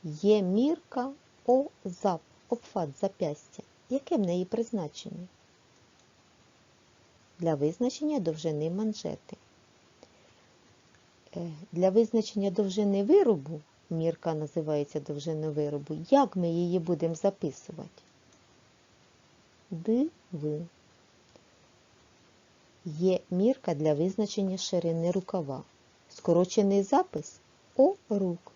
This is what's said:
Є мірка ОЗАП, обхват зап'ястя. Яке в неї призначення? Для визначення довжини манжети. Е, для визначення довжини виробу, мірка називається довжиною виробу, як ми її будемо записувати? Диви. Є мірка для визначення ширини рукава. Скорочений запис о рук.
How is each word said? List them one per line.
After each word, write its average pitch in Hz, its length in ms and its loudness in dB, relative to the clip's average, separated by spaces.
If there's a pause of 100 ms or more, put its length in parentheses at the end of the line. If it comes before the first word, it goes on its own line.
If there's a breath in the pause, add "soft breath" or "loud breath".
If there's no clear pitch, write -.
Є 196 380 2
мірка 254 720 0 (340)
ОЗАП, 202 760 0 (280)
обхват - 400 -4 (120)
зап'ястя. 185 640 -6 (260)
Яке 277 280 -2
в - 20 2
неї 185 260 0
призначення? 185 840 -6 (2000)
Для 165 160 0
визначення 247 640 -2
довжини 160 500 -2
манжети. - 680 -6 (2000 soft breath)
Е, 170 160 -8 (200)
для 180 180 2
визначення 214 640 2
довжини 196 520 0
виробу, 196 580 4 (280)
мірка 165 440 -2
називається 151 680 -4
довжиною 156 520 -6
виробу, 147 460 -4 (120)
як 269 260 6
ми 175 140 0
її 175 300 0
будемо 165 360 -2
записувати? - 840 -6 (1700)
Диви. 170 880 -4 (2250)
Є 180 340 0 (120)
мірка 190 420 0
для 151 200 2
визначення 190 640 -2
ширини 170 540 0
рукава. 180 520 -4 (460)
Скорочений 196 760 2
запис - 560 -2 (380)
о 311 160 8 (160)
рук. 190 460 -2